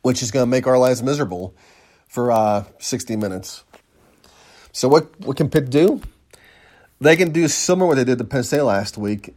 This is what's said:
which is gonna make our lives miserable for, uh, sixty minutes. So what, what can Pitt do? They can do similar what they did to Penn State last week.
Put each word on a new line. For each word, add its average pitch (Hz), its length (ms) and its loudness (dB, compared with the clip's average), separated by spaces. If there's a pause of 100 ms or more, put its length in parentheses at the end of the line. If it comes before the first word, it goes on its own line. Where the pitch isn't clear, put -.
which 127 180 0
is 123 120 -6
gonna 127 140 2
make 127 200 0
our 127 120 4
lives 127 220 4
miserable 104 540 -4 (540)
for, 120 240 -2
uh, 107 320 2 (160)
sixty 113 340 -6
minutes. 95 480 -8 (1080)
So - 160 -2
what, 156 320 2
what 135 180 -8
can 139 100 0
Pitt 139 220 -2
do? 185 320 2 (960)
They 156 160 6
can 175 160 0
do 165 160 2
similar 180 380 0
what 160 80 2
they 131 100 2
did 123 140 0
to 120 60 -6
Penn 127 180 -4
State 147 180 -2
last 104 380 -2
week. 104 380 -6